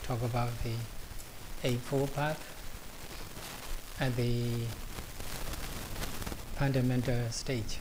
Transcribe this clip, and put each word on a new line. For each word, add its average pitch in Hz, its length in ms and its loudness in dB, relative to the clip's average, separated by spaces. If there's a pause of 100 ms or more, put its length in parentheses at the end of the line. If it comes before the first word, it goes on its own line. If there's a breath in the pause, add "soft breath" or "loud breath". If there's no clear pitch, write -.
talk 120 180 0
about 120 280 4 (160)
the 117 100 0 (880)
Eightfold 135 500 4
Path 151 300 0 (1600)
at 131 160 4
the 120 480 4 (1900)
fundamental 127 760 4
stage - 520 0